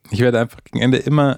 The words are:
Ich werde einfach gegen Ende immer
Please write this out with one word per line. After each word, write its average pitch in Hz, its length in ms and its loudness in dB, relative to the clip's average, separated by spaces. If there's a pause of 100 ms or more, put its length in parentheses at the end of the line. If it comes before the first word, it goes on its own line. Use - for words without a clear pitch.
(120)
Ich - 80 -6
werde 120 200 2
einfach - 240 -6
gegen - 180 -8
Ende 123 160 2
immer 139 400 0